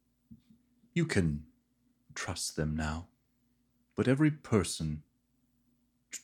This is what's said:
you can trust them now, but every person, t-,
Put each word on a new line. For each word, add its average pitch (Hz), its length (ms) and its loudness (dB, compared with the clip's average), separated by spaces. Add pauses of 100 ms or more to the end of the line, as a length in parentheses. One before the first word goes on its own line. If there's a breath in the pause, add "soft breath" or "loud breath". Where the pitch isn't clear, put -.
(920)
you 170 140 0
can 80 380 0 (680)
trust - 420 -8
them 78 200 -2
now, 78 320 -4 (880)
but 107 100 2
every 143 240 4
person, 82 720 0 (1120)
t-, - 120 -14